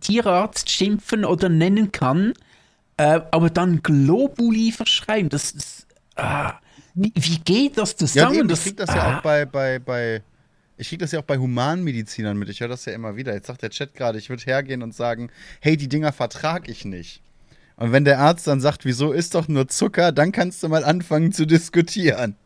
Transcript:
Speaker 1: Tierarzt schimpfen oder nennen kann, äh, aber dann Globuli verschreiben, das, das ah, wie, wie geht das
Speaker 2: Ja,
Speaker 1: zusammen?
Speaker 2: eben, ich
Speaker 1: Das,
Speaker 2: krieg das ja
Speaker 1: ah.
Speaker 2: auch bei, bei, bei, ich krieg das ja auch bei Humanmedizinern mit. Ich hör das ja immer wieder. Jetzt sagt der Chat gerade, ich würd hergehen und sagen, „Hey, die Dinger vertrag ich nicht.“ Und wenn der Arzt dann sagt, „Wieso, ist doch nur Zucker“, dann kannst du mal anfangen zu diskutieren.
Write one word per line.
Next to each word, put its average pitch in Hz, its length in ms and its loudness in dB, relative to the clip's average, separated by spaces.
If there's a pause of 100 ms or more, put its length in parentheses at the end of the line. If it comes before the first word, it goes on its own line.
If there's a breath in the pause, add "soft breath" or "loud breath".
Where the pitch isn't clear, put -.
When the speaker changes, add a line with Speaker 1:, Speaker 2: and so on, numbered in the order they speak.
Speaker 1:
Tierarzt 208 680 0
schimpfen 208 540 -2
oder 180 260 0
nennen 185 420 2
kann, 170 420 0 (640 soft breath)
äh, 156 240 4 (100)
aber 165 180 4
dann 170 340 2
Globuli 226 880 2
verschreiben, 214 580 -2
das, - 240 -4
das - 340 -16 (360)
ah, 147 360 -4 (360 soft breath)
wie, 202 200 0
wie 165 240 0
geht 254 380 2
das 214 140 0
Speaker 2:
Ja, - 40 -14
Speaker 1:
zusammen? 160 440 4
Speaker 2:
eben, 254 100 4
ich - 20 2
Speaker 1:
Das, 160 120 0
Speaker 2:
krieg 202 140 -8
das 202 160 -4
ja 127 100 2
Speaker 1:
ah. 120 140 0
Speaker 2:
auch - 40 -8
bei, 147 240 2
bei, 135 340 -2
bei, 120 420 -4 (560)
ich - 120 -12
krieg 165 100 -10
das 165 120 -4
ja 165 80 -4
auch 143 40 -8
bei 143 140 0
Humanmedizinern 123 1000 -2
mit. 101 120 -6
Ich 101 120 -12
hör 120 60 -4
das 123 180 -12
ja 110 80 -8
immer 110 220 -10
wieder. 123 180 -8
Jetzt 101 140 -10
sagt 123 140 -14
der 110 80 -8
Chat 139 260 -10
gerade, 117 220 -4
ich 104 120 -12
würd 127 160 -12
hergehen 131 360 -2
und 113 140 -10
sagen, 120 340 -6 (320 loud breath)
„Hey, 156 160 2
die 143 120 -8
Dinger 151 220 0
vertrag 156 580 -6
ich - 160 -14
nicht.“ 90 360 -14 (560 soft breath)
Und 117 160 -2
wenn 139 120 6
der 139 140 6
Arzt 160 280 4
dann 143 120 2
sagt, 143 260 0
„Wieso, 135 280 0
ist 170 220 -2
doch 160 120 0
nur 139 200 0
Zucker“, 180 440 0
dann 147 200 2
kannst 175 320 -4
du 165 60 -2
mal 156 140 2
anfangen 165 480 2
zu 156 140 0
diskutieren. 160 880 2 (100)